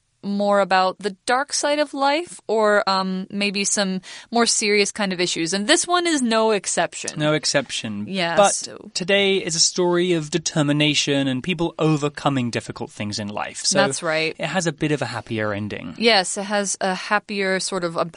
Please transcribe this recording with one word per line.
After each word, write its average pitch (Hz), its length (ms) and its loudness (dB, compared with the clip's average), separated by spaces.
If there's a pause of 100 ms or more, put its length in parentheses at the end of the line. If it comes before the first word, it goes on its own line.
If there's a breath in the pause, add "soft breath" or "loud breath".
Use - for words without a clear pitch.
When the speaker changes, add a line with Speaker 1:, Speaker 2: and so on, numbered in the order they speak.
(220)
Speaker 1:
more 202 380 2
about 185 380 2
the 202 260 -6
dark 254 260 0
side 294 280 0
of 294 160 0
life 285 520 0
or, 208 400 4
um, 190 440 -2
maybe 202 340 -2
some 190 380 -2 (280 loud breath)
more 233 140 4
serious 208 480 2
kind 196 220 -2
of 170 40 -8
issues. 170 360 0
And 202 120 -2
this 320 200 4
one 349 200 2
is 311 140 2
no 220 300 2
exception. - 680 -2
Speaker 2:
No 151 140 2
exception. 123 760 -2
Speaker 1:
Yeah, 170 300 -2
Speaker 2:
But 202 180 6
Speaker 1:
so - 380 -10
Speaker 2:
today 196 460 2
is 165 180 -4
a - 20 -2
story 175 540 2
of 156 180 -2
determination 147 960 2
and 127 160 -2
people 170 360 -2
overcoming 143 720 0
difficult 117 400 -6
things 104 280 -8
in 104 100 -4
life. - 360 -8
So - 140 0
Speaker 1:
That's - 240 0
right. 160 360 -2
Speaker 2:
it - 60 -6
has 160 220 -2
a 165 60 0
bit 151 200 -2
of 143 80 0
a 135 60 -4
happier 107 480 -4
ending. 101 420 -8
Speaker 1:
Yes, 214 400 2
it 208 60 -6
has 202 400 -2
a 190 120 0
happier, 202 640 -2
sort 185 240 -4
of 170 140 -4
a, 170 100 0 (100)